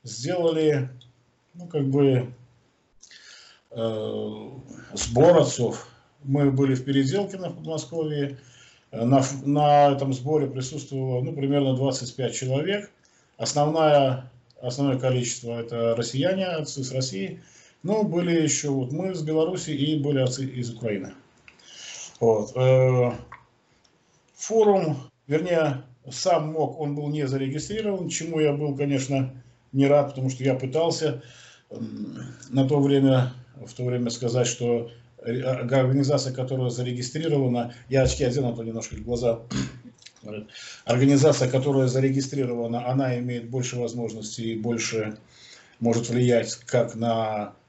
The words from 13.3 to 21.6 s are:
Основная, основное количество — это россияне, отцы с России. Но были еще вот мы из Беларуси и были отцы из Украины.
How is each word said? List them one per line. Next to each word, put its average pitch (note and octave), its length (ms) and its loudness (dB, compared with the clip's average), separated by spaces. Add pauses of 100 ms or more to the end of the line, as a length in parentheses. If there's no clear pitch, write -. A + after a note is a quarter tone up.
Основная, D3 920 2 (300)
основное B2+ 380 0
количество — A#2+ 640 -2
это A#2 360 0
россияне, F3 500 0
отцы D3+ 380 -6
с - 80 -8
России. D#3+ 480 -4 (420)
Но G#3 200 0
были E3+ 300 0 (100)
еще C#3+ 300 -2
вот B2+ 200 -2
мы F#3 200 -4
из E3 100 -6
Беларуси D#3+ 480 0
и D3 280 0
были C#3 200 0
отцы C3 260 0
из A#2+ 300 -6
Украины. G2 400 -6 (1040)